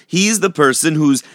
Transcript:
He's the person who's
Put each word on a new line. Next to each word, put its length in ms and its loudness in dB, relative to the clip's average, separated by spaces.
He's 360 -2
the 100 0
person 460 0
who's 260 0